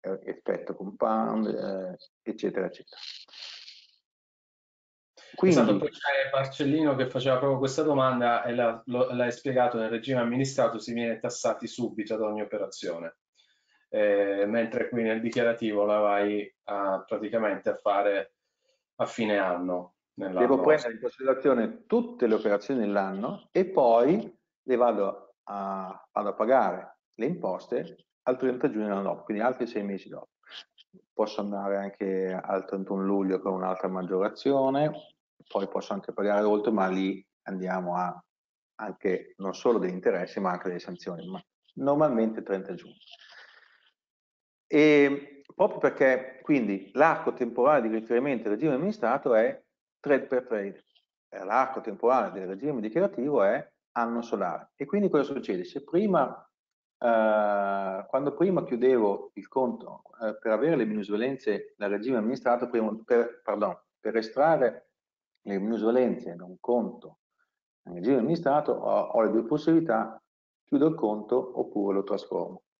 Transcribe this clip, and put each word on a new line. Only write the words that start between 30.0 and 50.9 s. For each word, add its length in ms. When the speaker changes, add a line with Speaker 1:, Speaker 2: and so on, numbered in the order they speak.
Speaker 1:
dopo. 220
Posso 300
andare 340
anche 560
al 320
trentuno 380
luglio 360
con 140
un'altra 360
maggiorazione, 1200
poi 200
posso 240
anche 200
pagare 300
oltre, 300
ma 160
lì 360
andiamo 520
a 260
anche 580
non 180
solo 240
degli 140
interessi, 480
ma 100
anche 160
delle 140
sanzioni, 500
ma 100
normalmente 680
trenta 320
giugno. 220
E 800
proprio 240
perché 640
quindi 520
l'arco 380
temporale 560
di 60
riferimento 500
del 100
regime 200
amministrato 600
è 280
trade 260
per 200
trade, 380